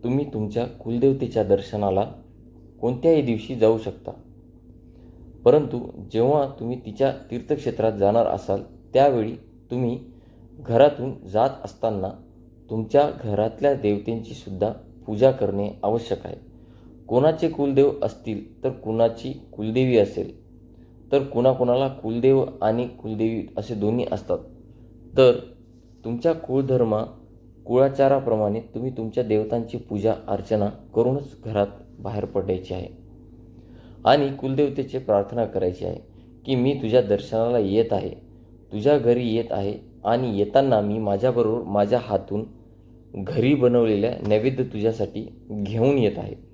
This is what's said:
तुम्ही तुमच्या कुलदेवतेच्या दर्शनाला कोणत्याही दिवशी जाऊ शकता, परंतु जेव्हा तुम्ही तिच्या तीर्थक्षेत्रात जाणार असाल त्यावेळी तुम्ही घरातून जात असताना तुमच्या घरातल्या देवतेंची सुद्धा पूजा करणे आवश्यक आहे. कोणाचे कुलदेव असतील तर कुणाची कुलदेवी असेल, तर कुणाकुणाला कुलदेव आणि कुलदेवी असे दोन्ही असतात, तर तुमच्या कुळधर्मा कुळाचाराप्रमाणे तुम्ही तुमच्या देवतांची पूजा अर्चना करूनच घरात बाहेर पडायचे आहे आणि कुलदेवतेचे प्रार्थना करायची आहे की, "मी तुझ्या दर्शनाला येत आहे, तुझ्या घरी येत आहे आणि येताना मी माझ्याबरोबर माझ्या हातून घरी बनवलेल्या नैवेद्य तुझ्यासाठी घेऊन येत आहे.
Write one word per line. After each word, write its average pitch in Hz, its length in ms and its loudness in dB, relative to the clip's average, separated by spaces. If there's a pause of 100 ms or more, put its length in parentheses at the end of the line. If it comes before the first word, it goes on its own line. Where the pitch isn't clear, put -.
तुम्ही 131 280 -2
तुमच्या 107 340 -4
कुलदेवतेच्या 120 760 0
दर्शनाला 98 600 0 (760)
कोणत्याही 139 420 2
दिवशी 120 320 -4
जाऊ 110 240 4
शकता, - 320 -10 (1300)
परंतु 135 340 4 (340)
जेव्हा 135 340 2 (140)
तुम्ही 123 260 -8
तिच्या 127 260 -2 (180)
तीर्थक्षेत्रात 117 640 -2
जाणार 101 340 2
असाल 98 360 -4 (320)
त्यावेळी 127 380 2 (380)
तुम्ही 123 280 -2 (600)
घरातून 131 540 2 (140)
जात 110 240 2 (140)
असताना 104 460 -4 (600)
तुमच्या 113 400 2 (120)
घरातल्या 110 520 0
देवतेंची 104 600 -4
सुद्धा 98 380 -4 (340)
पूजा 113 240 4
करणे 101 400 -2 (120)
आवश्यक 107 440 -2
आहे. - 100 -12 (720)
कोणाचे 156 400 2
कुलदेव 139 420 2 (120)
असतील - 640 -8
तर 131 60 0
कुणाची 117 640 -2 (200)
कुलदेवी 120 460 2
असेल, 98 360 0 (800)
तर 139 100 4
कुणाकुणाला 127 680 2
कुलदेव 131 560 2 (180)
आणि 113 240 0
कुलदेवी 110 600 -4 (100)
असे 107 180 -6
दोन्ही 110 380 0
असतात, - 260 -4 (800)
तर 127 180 8 (680)
तुमच्या 120 280 0
कुळधर्मा 127 680 0 (640)
कुळाचाराप्रमाणे 127 960 2
तुम्ही 123 300 -8
तुमच्या 117 340 -4
देवतांची 110 540 -2
पूजा 104 360 -2 (140)
अर्चना 101 380 -2
करूनच 127 800 -2
घरात 107 220 0 (320)
बाहेर 104 260 -6
पडायचे 92 500 -4
आहे 90 140 -10 (1160)
आणि 139 240 6
कुलदेवतेचे 135 680 -2
प्रार्थना 107 460 0
करायची 92 400 -4
आहे 90 160 -6 (460)
की, 131 80 0
"मी 127 200 2
तुझ्या 123 280 2
दर्शनाला 113 560 0
येत 104 340 2
आहे, 98 180 -4 (600)
तुझ्या 131 260 2
घरी 120 380 2
येत 117 140 0
आहे 101 240 -4 (300)
आणि 113 340 0
येताना 117 420 4
मी 104 180 -2
माझ्याबरोबर 113 640 0
माझ्या 104 400 2
हातून 104 420 -4 (720)
घरी 113 400 0
बनवलेल्या 120 760 2
नैवेद्य 123 360 2
तुझ्यासाठी 110 600 -4 (240)
घेऊन 110 480 0
येत 104 200 0
आहे. 104 160 -10 (200)